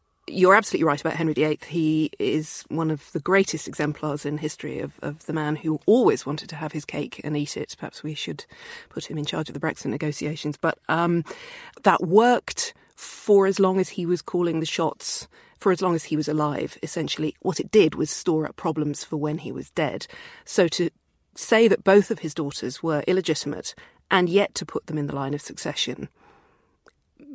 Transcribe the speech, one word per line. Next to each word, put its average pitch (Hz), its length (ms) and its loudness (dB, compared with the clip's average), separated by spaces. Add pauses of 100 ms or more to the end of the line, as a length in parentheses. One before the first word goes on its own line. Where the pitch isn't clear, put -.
(280)
You're 185 280 6
absolutely 185 300 2
right 143 140 2
about 160 120 -2
Henry 160 220 -2
the 147 100 2
eighth. 151 220 -2
He 156 520 0
is 151 480 -2
one 160 240 -2
of - 220 -6
the 165 80 -4
greatest 185 480 2
exemplars 151 580 -4
in 147 120 -4
history 147 420 -6
of, - 200 -10
of 147 260 -8
the 160 60 -4
man 151 220 -2
who 156 320 -2
always 196 400 6
wanted 147 220 -6
to 151 80 -12
have 151 160 -6
his 151 120 -8
cake - 380 -8
and 147 140 -4
eat 147 200 -4
it. - 220 -8
Perhaps - 240 -12
we 151 100 -6
should - 320 -10 (440)
put - 200 -10
him 160 100 -6
in 143 60 -4
charge 156 240 -4
of - 60 -10
the 143 60 -10
Brexit - 260 -4
negotiations. 151 680 -4
But, - 320 -2
um, 170 360 2 (600)
that 180 240 4
worked 226 640 2 (220)
for - 500 2
as 196 140 2
long 185 180 4
as 185 120 0
he 180 140 -6
was 170 160 0
calling 170 380 0
the 156 80 -2
shots, - 600 -4 (320)
for 202 100 4
as 180 100 2
long 185 140 2
as 160 80 0
he - 140 -2
was 151 120 -2
alive, 151 540 0
essentially. 156 600 -4
What 185 180 -2
it - 100 -8
did 180 240 6
was 151 160 -2
store 156 380 0
up - 80 -14
problems 147 480 -2
for 156 140 -6
when 151 200 -2
he 139 140 -10
was - 180 -10
dead. 151 380 -2 (360)
So - 220 4
to 170 240 0 (460)
say 226 320 6
that - 160 2
both 196 260 8
of 214 80 -4
his 156 160 -6
daughters 143 480 -6
were 151 240 0
illegitimate - 720 -2 (340)
and 180 180 4
yet 196 280 2
to 156 100 -6
put - 220 -6
them 156 100 -4
in 143 80 -2
the 143 80 -6
line 139 200 -4
of 143 60 -6
succession - 680 -6 (1300)